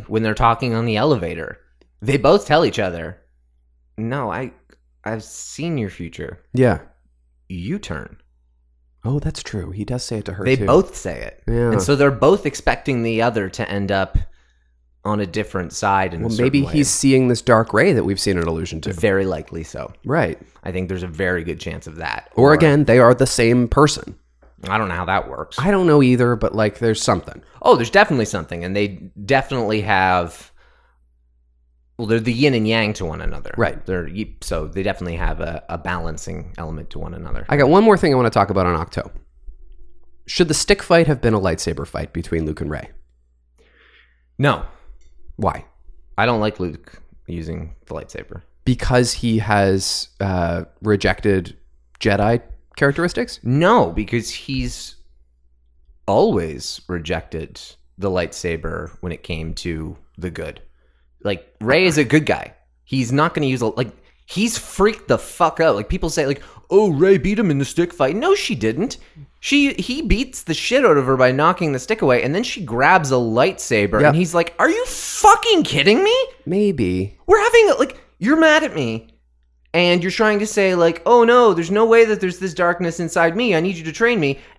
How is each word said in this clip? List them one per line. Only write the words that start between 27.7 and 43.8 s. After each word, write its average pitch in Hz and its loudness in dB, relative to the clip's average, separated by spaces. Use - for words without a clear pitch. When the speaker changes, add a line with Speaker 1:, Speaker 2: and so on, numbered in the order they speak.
Speaker 1:
there's 117 -2
definitely 156 2
something. 87 -8
And 92 -6
they 101 -4
definitely 117 0
have, 92 0
well, 117 -8
they're 113 2
the 117 -2
yin 135 4
and 110 0
yang 110 0
to - -8
one 78 -6
another. 78 -4
Speaker 2:
Right. 110 -2
Speaker 1:
They're, 90 -4
y-, 104 -10
so 80 -6
they 90 -8
definitely 90 -6
have 82 -4
a, 82 -8
a 87 -8
balancing 82 -8
element 80 -10
to - -10
one 80 -10
another. 62 -8
Speaker 2:
I 143 0
got 139 4
one 185 6
more 214 6
thing 165 2
I 131 4
wanna 123 2
talk 101 2
about 95 2
on 87 2
Ahch-To. - -8
Should - 0
the 156 0
stick 196 0
fight 170 4
have 139 0
been 113 2
a 104 2
lightsaber 85 -4
fight - -10
between 82 -4
Luke 78 -6
and 73 -6
Rey? - -10